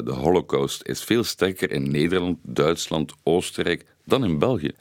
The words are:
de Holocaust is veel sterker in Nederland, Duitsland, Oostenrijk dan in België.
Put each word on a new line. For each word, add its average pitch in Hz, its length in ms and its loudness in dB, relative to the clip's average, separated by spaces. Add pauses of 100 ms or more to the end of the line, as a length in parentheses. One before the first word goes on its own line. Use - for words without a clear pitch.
de 64 80 -4
Holocaust 69 760 0
is - 140 -6
veel 113 220 2
sterker - 460 -2
in 69 200 -2
Nederland, 85 520 0
Duitsland, 78 720 0 (100)
Oostenrijk 87 640 0 (220)
dan 131 180 2
in 80 140 0
België. 92 320 2 (100)